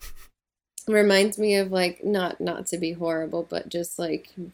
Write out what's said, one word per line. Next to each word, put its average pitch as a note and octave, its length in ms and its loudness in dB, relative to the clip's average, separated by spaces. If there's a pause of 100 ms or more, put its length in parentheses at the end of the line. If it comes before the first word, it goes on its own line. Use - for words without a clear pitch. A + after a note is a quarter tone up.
(880)
reminds G#3 520 6
me G#3 180 4
of, G3 160 0
like, F3+ 320 0
not, F#3+ 380 0
not F3+ 240 -4
to F3 100 -4
be E3 160 -4
horrible, E3 560 -4
but - 220 -6
just, E3+ 280 -6
like, E3+ 300 -4 (260)